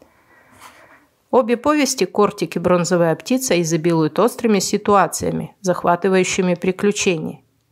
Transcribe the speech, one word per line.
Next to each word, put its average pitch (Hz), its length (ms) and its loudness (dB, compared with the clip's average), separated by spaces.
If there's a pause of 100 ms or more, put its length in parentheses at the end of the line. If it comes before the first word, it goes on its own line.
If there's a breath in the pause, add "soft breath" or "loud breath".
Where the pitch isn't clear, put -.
(1300 loud breath)
Обе 233 260 2
повести 285 480 0
«Кортик» 196 500 -2
и 180 40 -4
«Бронзовая 175 560 2
птица» 247 460 -2
изобилуют 160 560 0
острыми 220 420 2
ситуациями, 175 1040 -2
захватывающими 180 920 0
приключения. 185 840 -2 (300)